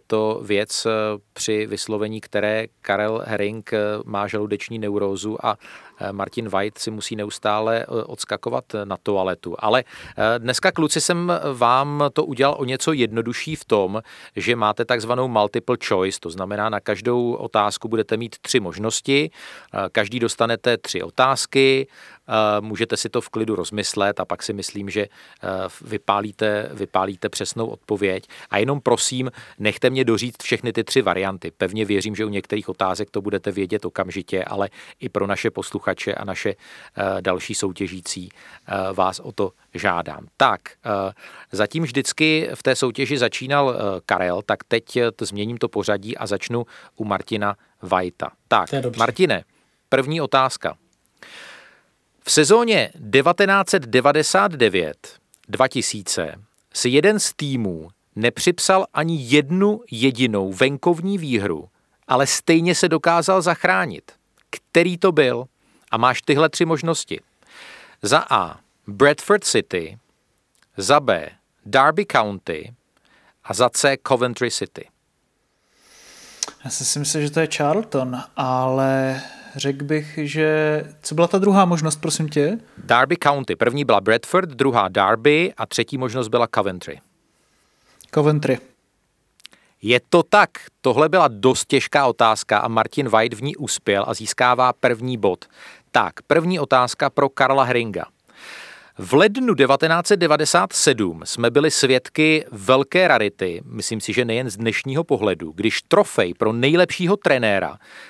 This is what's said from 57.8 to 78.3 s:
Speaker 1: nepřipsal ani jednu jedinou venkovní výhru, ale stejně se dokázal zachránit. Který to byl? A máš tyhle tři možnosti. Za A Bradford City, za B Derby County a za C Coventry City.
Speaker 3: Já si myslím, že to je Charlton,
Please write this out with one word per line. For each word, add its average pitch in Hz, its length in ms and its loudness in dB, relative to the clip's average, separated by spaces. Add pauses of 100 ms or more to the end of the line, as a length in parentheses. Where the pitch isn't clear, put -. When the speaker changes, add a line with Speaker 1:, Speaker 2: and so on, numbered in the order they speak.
Speaker 1:
nepřipsal 175 800 2
ani 165 280 -2
jednu 160 580 2 (100)
jedinou 110 640 0
venkovní 165 640 0
výhru, 104 500 -2 (400)
ale 131 180 4
stejně 165 480 2
se - 140 2
dokázal 170 540 2
zachránit. 175 720 -2 (380)
Který 170 480 0
to 190 140 4
byl? 127 320 2 (460)
A 113 60 0
máš 123 260 2
tyhle 156 260 4
tři - 160 -2
možnosti. 160 560 -2 (800)
Za 117 280 2
A 90 280 0 (280)
Bradford 143 580 2
City, 92 540 -2 (760)
za 120 240 4
B 90 280 0 (380)
Derby 147 400 4
County 101 680 -2 (720)
a 92 100 -6
za 120 160 4
C 139 260 2 (120)
Coventry 123 420 0
City. - 380 -8 (1800)
Speaker 3:
Já 127 60 -10
si - 280 -4
myslím, 147 240 -2
že 147 80 -2
to 156 100 0
je 156 160 0
Charlton, 143 640 -2 (140)